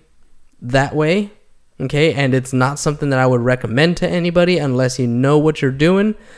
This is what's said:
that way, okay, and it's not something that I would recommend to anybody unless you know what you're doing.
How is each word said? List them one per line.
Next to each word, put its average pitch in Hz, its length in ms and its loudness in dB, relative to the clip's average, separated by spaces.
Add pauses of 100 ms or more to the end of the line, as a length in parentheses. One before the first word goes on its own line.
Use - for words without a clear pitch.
(640)
that 135 340 0
way, 180 340 0 (480)
okay, 143 360 0
and 135 200 0
it's 131 200 -2
not 131 240 0
something 147 320 -2
that 131 80 2
I 131 80 2
would 123 160 2
recommend 127 560 0
to 180 100 -2
anybody 175 480 0
unless 131 420 0
you 127 80 0
know 127 300 2
what 151 240 0
you're 135 100 0
doing. 190 440 0 (240)